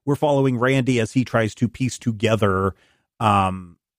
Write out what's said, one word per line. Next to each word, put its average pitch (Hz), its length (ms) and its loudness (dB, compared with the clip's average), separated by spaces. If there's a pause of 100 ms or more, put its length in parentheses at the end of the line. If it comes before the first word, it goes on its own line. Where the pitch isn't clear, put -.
we're 143 100 0
following 139 420 0
Randy 127 420 2
as 110 120 -2
he 127 120 0
tries 113 320 -2
to 120 120 0
piece - 320 -6
together, 104 720 0 (460)
um, 95 580 0 (220)